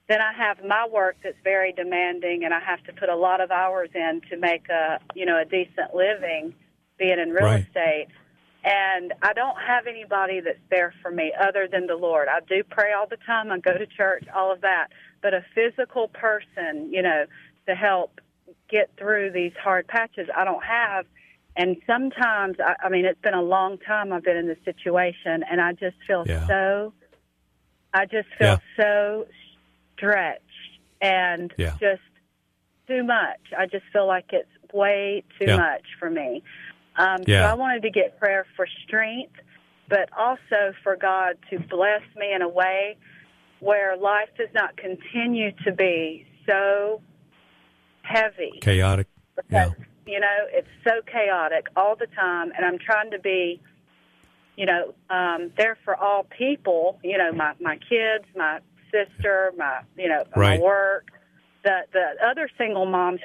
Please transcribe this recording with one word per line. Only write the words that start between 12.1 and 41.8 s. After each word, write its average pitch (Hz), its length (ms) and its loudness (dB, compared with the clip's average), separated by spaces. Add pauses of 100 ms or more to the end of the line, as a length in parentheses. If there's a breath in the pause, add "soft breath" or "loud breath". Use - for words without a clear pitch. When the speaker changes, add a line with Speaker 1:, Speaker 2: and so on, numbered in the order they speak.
Speaker 1:
I 160 120 0
do 190 220 -2
pray 208 300 0
all 202 140 0
the 226 120 -10
time. 220 320 -2
I 185 80 -2
go 180 180 2
to 208 100 -4
church, 196 480 0
all 190 180 2
of 180 100 -4
that. 185 260 0 (320 soft breath)
But 196 140 0
a 180 100 -2 (100)
physical 233 540 0
person, 175 840 -4
you 185 100 -2
know, 156 240 2 (400 loud breath)
to 185 80 0
help 190 460 0 (480)
get 208 280 2
through 202 360 0
these 175 240 -2
hard 185 320 0
patches, 226 460 -4
I 185 100 2
don't 185 180 -2
have. 214 440 -2 (500 soft breath)
And 175 200 0 (100)
sometimes, 233 720 0
I, 175 240 2
I 190 60 0
mean, 185 140 2
it's 185 160 -2
been 202 140 0
a 180 80 0
long 190 360 0
time 208 340 -4
I've 175 100 -4
been 175 140 2
in 170 100 -4
this 160 180 -6
situation, 175 840 -2
and 175 100 0
I 175 120 2
just 180 240 -6 (100)
feel 180 200 0
Speaker 2:
Yeah. 80 200 -2
Speaker 1:
so, 196 460 0 (1000)
I 190 140 2
just 220 220 -4 (100)
feel 151 100 6
Speaker 2:
Yeah. 190 100 6 (180)
Speaker 1:
so 208 500 0 (680)
stretched - 840 -2 (200)
and 180 560 0
Speaker 2:
Yeah. 80 240 -2
Speaker 1:
just 196 220 2 (840)
too 254 180 -2
much. 214 360 0 (160)
I 185 100 0
just 170 260 -8
feel 202 140 4
like 185 260 0
it's - 180 -2 (220)
way 202 500 0 (160)
too 196 80 0
Speaker 2:
Yeah. 202 100 6
Speaker 1:
much 165 280 0 (140)
for 330 120 -6
me. 190 320 -6 (540 loud breath)
Um, 185 300 0
Speaker 2:
Yeah. 98 200 6
Speaker 1:
so 214 60 4
I - 20 2
wanted 247 280 -2
to 214 80 -2
get 185 280 0
prayer 196 280 0 (100)
for 185 100 -2 (180)
strength, 220 520 -4 (520 soft breath)
but 190 240 2
also 214 680 0
for 190 140 0
God 185 420 0 (120)
to 190 80 -6
bless 190 440 0 (140)